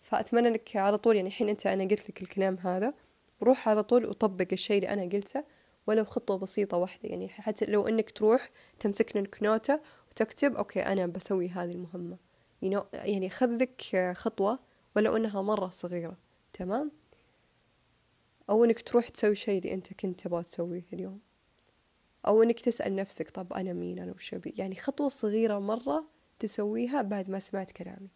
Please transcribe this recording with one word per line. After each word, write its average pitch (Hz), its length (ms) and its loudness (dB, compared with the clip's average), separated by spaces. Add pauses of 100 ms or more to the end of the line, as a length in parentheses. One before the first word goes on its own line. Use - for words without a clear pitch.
فأتمنى 233 460 2
إنك 220 280 -2
على 202 220 4
طول، 220 180 6
يعني 190 120 2
الحين 208 200 0
أنت، 208 180 0
أنا 190 180 2
قلت 202 260 0
لك - 120 -12
الكلام 190 360 0
هذا، 185 360 0 (480)
روح 247 260 4
على 214 140 4
طول 226 240 4
وطبق 185 460 0
الشيء 202 240 0
اللي 190 160 0
أنا 202 100 -2
قلته، 202 420 -4 (420)
ولو 220 180 4
خطوة 202 340 -2
بسيطة 196 380 -2
واحدة. 180 320 -2
يعني 180 200 -6
حتى 214 360 -4
لو 208 240 2
إنك 220 220 0
تروح 220 400 2 (300)
تمسك 208 360 0
لك 202 260 -4
نوتة 220 380 2 (300)
وتكتب: 233 460 0
"أوكي، - 260 -4
أنا 196 240 0
بسوي 180 420 -2
هذه 175 220 -6
المهمة." 175 480 -10 (460)
You 190 40 2
know، 196 140 0 (100)
يعني 190 380 -2
خذ 240 260 2
لك 190 600 0
خطوة 220 420 0 (380)
ولو 214 200 4
إنها 208 260 -2
مرة 202 260 0
صغيرة، 175 480 -6 (360)
تمام؟ 226 400 -4 (1600)
أو 220 140 6
إنك 233 180 4
تروح 240 260 2
تسوي 208 260 2
شيء 196 240 -2
اللي 180 160 -4
أنت 190 180 -8
كنت 185 280 -6
تبغى 175 220 -4
تسويه 175 500 -6
اليوم، 190 280 -10 (1040)
أو 220 160 8
إنك 233 180 4
تسأل 196 360 0
نفسك: 196 340 -4
"طب 180 220 -10
أنا 190 200 -4
مين؟ 175 260 -6
أنا 180 140 -8
وش - 220 -12
أبي؟" 180 220 -10
يعني 190 180 -4
خطوة 277 340 -2
صغيرة 214 500 2
مرة 240 500 -2 (300)
تسويها 233 640 -2
بعد 196 280 -4
ما 190 80 -4
سمعت 190 320 -6
كلامي. 190 460 -16